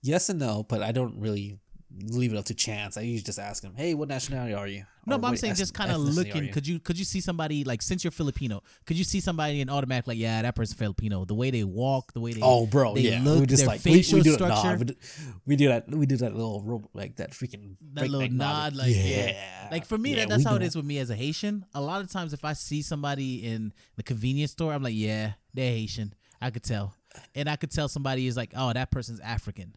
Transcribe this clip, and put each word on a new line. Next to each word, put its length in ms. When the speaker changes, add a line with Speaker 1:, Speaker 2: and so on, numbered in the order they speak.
Speaker 1:
yes 280
and 100
no, 240
but 200
I 80
don't 280
really 400
leave 320
it 40
up 80
to 100
chance. 420
I 40
usually 220
just 160
ask 220
them, 140
"Hey, 180
what 160
nationality 440
are 140
you?" 180
Speaker 2:
No, 100
Speaker 1:
Or 40
Speaker 2:
but 80
I'm 60
Speaker 1:
"What 60
Speaker 2:
saying 120
Speaker 1:
eth-, 60
Speaker 2:
just 180
kinda 180
Speaker 1:
ethnicity 40
are 160
Speaker 2:
looking. 320
Speaker 1:
you?" 80
Speaker 2:
Could 140
you, 120
could 180
you 80
see 160
somebody, 420
like, 180
since 220
you're 80
Filipino, 520
could 120
you 60
see 160
somebody 420
and 80
automatic, 380
like, 100
"Yeah, 240
that 140
person's 240
Filipino"? 460
The 100
way 160
they 120
walk, 500
the 80
way 120
they, 80
Speaker 1:
Oh, 240
bro, 300
Speaker 2:
they 60
Speaker 1:
yeah. 220
Speaker 2:
look, 180
Speaker 1:
We 40
just, 160
Speaker 2:
their 60
Speaker 1:
like, 180
we, 60
we 60
Speaker 2:
facial 240
Speaker 1:
do 100
that, 100
nah, 200
Speaker 2:
structure. 180
Speaker 1:
we 60
do, 100
we 100
do 120
that, 220
we 160
do 120
that 160
little 300
ro-, 300
like, 240
that 140
freaking 440
Speaker 2:
That 160
little 120
Speaker 1:
breakneck 180
Speaker 2:
nod, 360
like, 200
yeah. 320
Speaker 1:
Yeah. 440
Speaker 2:
Like, 140
for 120
me, 140
Speaker 1:
Yeah, 100
Speaker 2:
that, 80
that's 160
Speaker 1:
we 40
Speaker 2:
how 60
it 40
Speaker 1:
do. 60
Speaker 2:
is 100
with 100
me 140
as 100
a 60
Haitian. 580
A 80
lot 200
of 100
times, 220
if 120
I 80
see 280
somebody 640
in 280
the 60
convenience 480
store, 220
I'm 100
like, 120
"Yeah, 380
they're 180
Haitian." 420
I 80
could 140
tell. 320
And 140
I 80
could 140
tell 160
somebody 400
is 100
like, 180
"Oh, 180
that 160
person's 300
African." 580